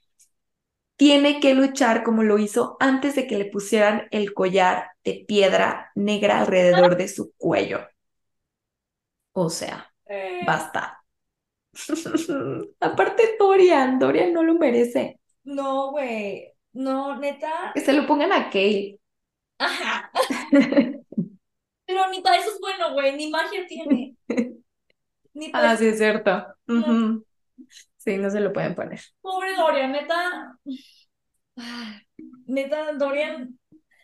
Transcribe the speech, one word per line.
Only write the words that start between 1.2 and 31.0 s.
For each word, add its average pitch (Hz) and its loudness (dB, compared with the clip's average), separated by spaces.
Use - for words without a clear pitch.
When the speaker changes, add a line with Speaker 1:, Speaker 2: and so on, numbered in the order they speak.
Speaker 1:
que 269 6
luchar 262 2
como 220 2
lo 208 4
hizo 214 -2
antes 269 2
de 240 -2
que 208 -2
le 202 -2
pusieran 208 0
el 208 -4
collar 185 2
de - -8
piedra 190 2
negra 208 0
alrededor 180 6
de 185 -2
su - -10
cuello. 101 -2
O 175 -2
sea, - -10
Speaker 2:
Eh. 359 -8
Speaker 1:
basta. - -4
<laughs> - -6
Aparte 440 2
Dorian, 359 6
Dorian 320 2
no 330 0
lo 330 4
merece. 240 0
Speaker 2:
No, 277 -4
güey. 226 -6
No, 269 -6
neta. 311 -8
Speaker 1:
Que - -4
se - 0
lo 285 2
pongan 294 0
a 285 0
Kale. 202 -2
Speaker 2:
Ajá. 349 -6
Speaker 1:
<laughs> - 0
Speaker 2:
Pero 370 0
ni 370 -8
para 370 4
eso 392 -6
es 392 -10
bueno, 370 -6
güey. 277 0
Ni 302 -8
magia 359 -6
tiene. 294 -4
Speaker 1:
<laughs> 240 -6
Speaker 2:
Ni 311 -14
para 233 4
Speaker 1:
Ah, - 2
Speaker 2:
eso. 220 0
Speaker 1:
sí, 226 2
es 214 0
cierto. 214 0
Speaker 2:
No. 233 2
Speaker 1:
Ujú. 220 -8
Sí, 196 -4
no 196 -2
se 208 -2
lo 196 -2
pueden - -4
poner. - -10
Speaker 2:
Pobre 381 -6
Dorian, 277 2
neta. 320 -6